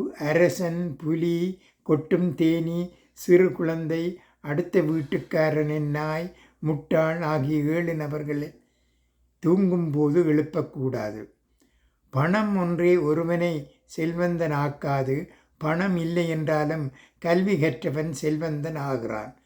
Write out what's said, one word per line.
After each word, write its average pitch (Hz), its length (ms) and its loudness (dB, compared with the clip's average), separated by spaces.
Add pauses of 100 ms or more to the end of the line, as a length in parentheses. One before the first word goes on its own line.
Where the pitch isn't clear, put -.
(220)
அரசன், 170 600 2 (120)
புலி, 170 440 0 (480)
கொட்டும் 170 480 2
தேனீ, 165 460 0 (380)
சிறு 180 320 6
குழந்தை, 165 520 -4 (420)
அடுத்த 170 380 0
வீட்டுக்காரனின் 151 1080 0
நாய், 156 380 -4 (340)
முட்டாள் 160 640 0
ஆகிய 151 340 0 (120)
ஏழு 170 240 0
நபர்களை 147 540 -6 (920)
தூங்கும்போது 165 840 2
எழுப்பக்கூடாது. 131 960 -2 (920)
பணம் 196 440 2
ஒன்றே 175 360 2 (100)
ஒருவனை 170 520 0 (340)
செல்வந்தனாக்காது. 151 1300 -2 (440)
பணம் 175 360 0
இல்லை 170 320 0
என்றாலும் 156 580 0 (360)
கல்வி 185 340 2
கற்றவன் 156 560 0
செல்வந்தன் 156 680 -4
ஆகிறான். 113 520 -4 (140)